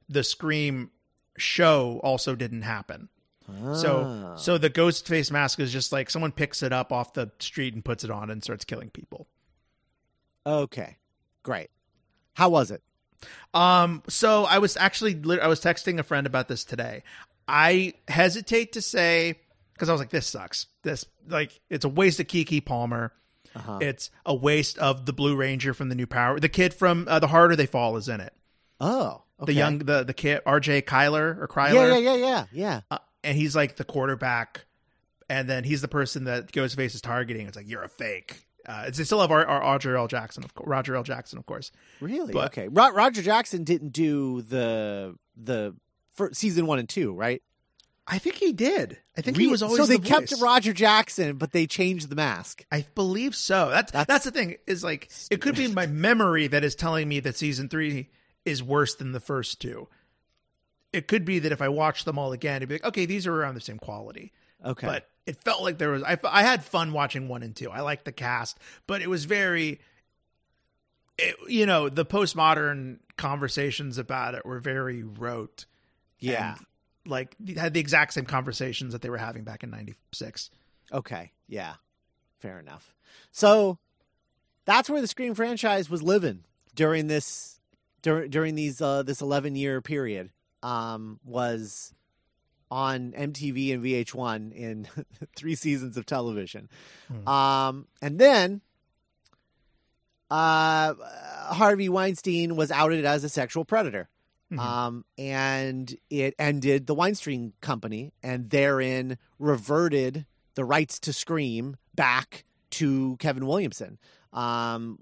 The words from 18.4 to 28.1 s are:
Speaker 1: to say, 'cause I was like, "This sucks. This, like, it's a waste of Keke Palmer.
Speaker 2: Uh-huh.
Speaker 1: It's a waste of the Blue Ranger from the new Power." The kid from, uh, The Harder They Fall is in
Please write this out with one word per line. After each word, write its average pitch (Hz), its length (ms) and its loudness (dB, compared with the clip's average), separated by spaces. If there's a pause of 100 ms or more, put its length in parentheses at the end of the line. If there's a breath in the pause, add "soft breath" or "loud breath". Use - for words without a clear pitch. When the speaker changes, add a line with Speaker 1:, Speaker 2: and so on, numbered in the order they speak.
Speaker 1:
to 220 80 -6
say, 170 580 2 (380)
'cause 160 100 0
I 165 40 4
was 160 80 4
like, 123 100 -8
"This 156 160 -2
sucks. - 400 -8 (160)
This, 156 220 -6 (240)
like, 156 400 -4
it's 147 160 -4
a 143 40 0
waste 170 320 4
of 160 80 -4
Keke 156 360 0
Palmer. 117 480 -4 (420 soft breath)
Speaker 2:
Uh-huh. 107 280 -12
Speaker 1:
It's 139 280 -6 (140 soft breath)
a - 100 0
waste 143 440 2
of 135 280 0
the 139 60 -2
Blue 143 240 2
Ranger 135 380 -2
from 135 140 -6
the 127 60 -4
new 123 120 -2
Power." 127 320 2
The 151 100 2
kid 180 240 4
from, 175 360 2
uh, 160 100 4
The 160 100 6
Harder 170 280 8
They 147 100 4
Fall 120 300 0
is 104 120 -6
in 113 120 -6